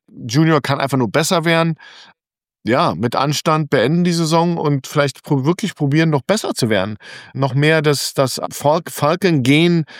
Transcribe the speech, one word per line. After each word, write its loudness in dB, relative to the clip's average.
Junior 2
kann -2
einfach -2
nur 0
besser 0
werden. 2
Ja, 0
mit -4
Anstand -2
beenden 2
die 0
Saison 0
und -2
vielleicht -2
pro-, -2
wirklich -2
probieren, 0
noch 0
besser -2
zu -2
werden. 0
Noch -2
mehr 2
das, -2
das -2
Fal-, 0
Falcon-Gen 2